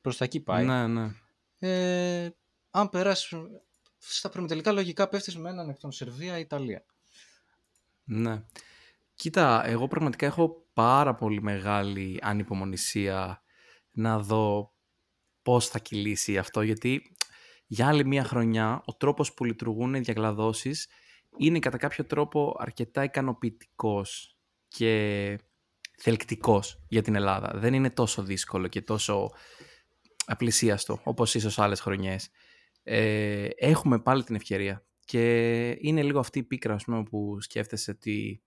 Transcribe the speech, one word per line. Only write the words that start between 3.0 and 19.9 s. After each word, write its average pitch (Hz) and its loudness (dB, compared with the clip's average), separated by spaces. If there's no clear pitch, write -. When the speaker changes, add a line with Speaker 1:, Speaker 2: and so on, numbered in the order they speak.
Speaker 1:
στα - -8
προημιτελικά, 165 -2
λογικά 196 0
πέφτεις 196 -6
με 165 -8
έναν 175 -10
εκ 139 -10
των 139 -12
Σερβία, 143 -10
Ιταλία. 139 -6
Speaker 2:
Ναι. 113 -2
Κοίτα, 147 2
εγώ 117 0
πραγματικά 143 0
έχω 165 0
πάρα 127 4
πολύ 107 -2
μεγάλη 101 -2
ανυπομονησία 98 -2
να 113 0
δω 104 0
πώς 123 4
θα - -6
κυλήσει 104 -2
αυτό, 98 -2
γιατί 113 -2
για 120 2
άλλη 147 6
μία 135 2
χρονιά 113 2
ο - -10
τρόπος 143 0
που 127 -4
λειτουργούν 117 -2